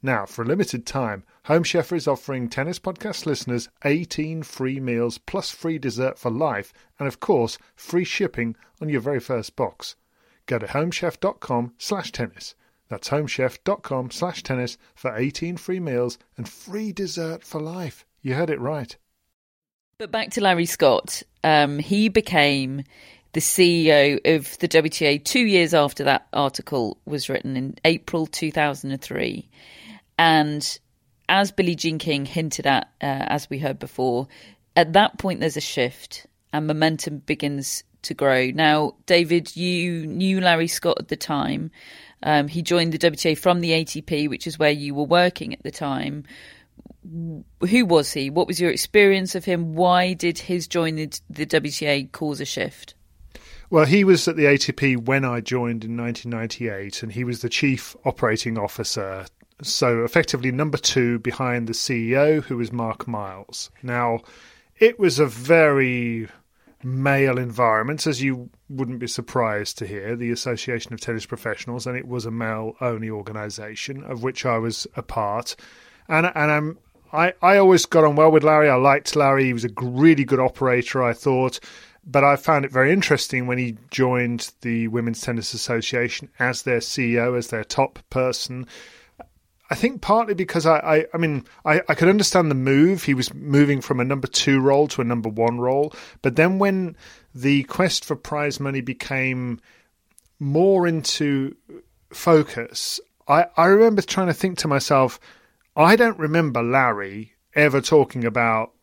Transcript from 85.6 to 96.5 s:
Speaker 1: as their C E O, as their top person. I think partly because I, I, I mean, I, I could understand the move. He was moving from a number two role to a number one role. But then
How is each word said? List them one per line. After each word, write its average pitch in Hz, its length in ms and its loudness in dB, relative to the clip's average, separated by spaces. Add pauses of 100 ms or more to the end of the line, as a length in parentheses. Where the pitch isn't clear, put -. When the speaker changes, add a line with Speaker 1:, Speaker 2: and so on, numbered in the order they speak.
Speaker 1:
as 123 240 -2
their 123 180 0
C 117 360 -2
E 120 40 4
O, 123 140 0
as 120 140 -4
their 113 160 -6
top - 360 -2 (100)
person. 127 580 -4 (1000)
I - 60 0
think 254 260 -2
partly 214 320 2
because 170 320 -2
I, 160 140 6
I, 160 340 2
I 165 40 -4
mean, 156 260 -2 (220)
I, 156 240 4
I 151 60 4
could 165 120 4
understand 185 420 4
the 139 60 2
move. 139 480 4
He 143 100 2
was 127 200 -2
moving 143 480 4
from 131 180 -2
a 123 60 2
number 135 200 -2
two - 360 2
role 139 260 4
to - 140 -6
a - 20 0
number 117 240 -2
one 113 320 0
role. 135 340 0 (280)
But 127 160 0
then 185 200 4